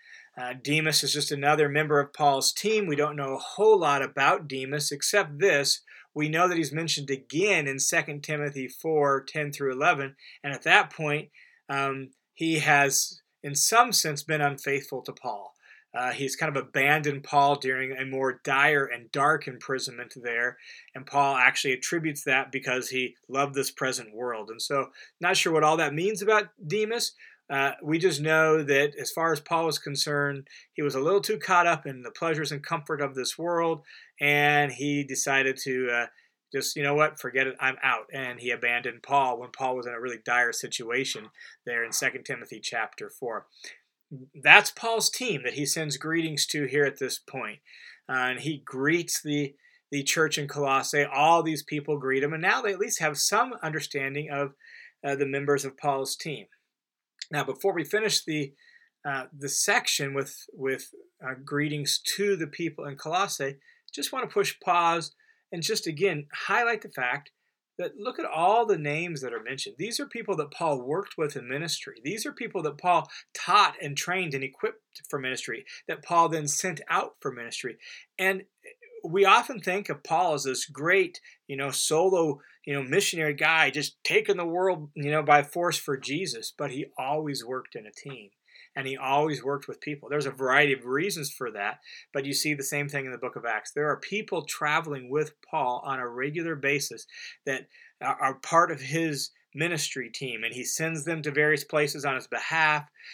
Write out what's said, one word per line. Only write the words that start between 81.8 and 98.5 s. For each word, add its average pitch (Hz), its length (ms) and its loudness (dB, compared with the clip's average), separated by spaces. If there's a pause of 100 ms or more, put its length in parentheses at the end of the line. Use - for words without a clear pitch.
you 143 80 -4
know, 139 100 -2
missionary 160 500 0
guy 156 380 4
just 147 320 -6
taking 202 340 2
the 175 80 -2
world, 170 500 0
you 147 160 -2
know, 151 120 2
by 147 200 8
force 170 340 0
for 139 200 -4
Jesus, 139 580 -6
but 143 160 -6
he 135 140 -8 (120)
always 143 460 -4
worked 127 320 -10
in 110 100 -14
a 107 60 -20
team. 117 380 -16 (460)
And 135 120 -6
he 135 100 -4
always 139 460 0
worked 143 240 -4
with - 140 -14
people. 147 280 -10
There's 143 160 -2
a 135 60 -4
variety 135 420 4
of 120 120 -4
reasons 151 460 -4
for 120 200 -8
that, 104 280 -6 (320)
but 139 140 -4
you 139 80 -4
see 151 220 0
the 139 80 -6
same 143 260 -4
thing 143 160 -4
in 131 60 -10
the 120 80 -10
book 123 160 -6
of 117 100 -8
Acts. 110 260 -4
There 151 160 0
are 139 120 0
people 190 460 -6
traveling 147 640 -2
with 151 240 -2 (120)
Paul 127 380 0
on 135 140 -4
a 123 100 -4
regular 151 460 -4
basis 139 500 -2 (400)
that 135 220 -4 (340)
are, 135 180 -2
are 131 200 0
part 165 320 4